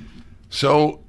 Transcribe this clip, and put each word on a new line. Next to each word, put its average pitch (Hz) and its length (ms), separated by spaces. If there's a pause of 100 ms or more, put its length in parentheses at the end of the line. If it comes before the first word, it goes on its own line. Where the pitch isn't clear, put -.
(500)
So, 151 600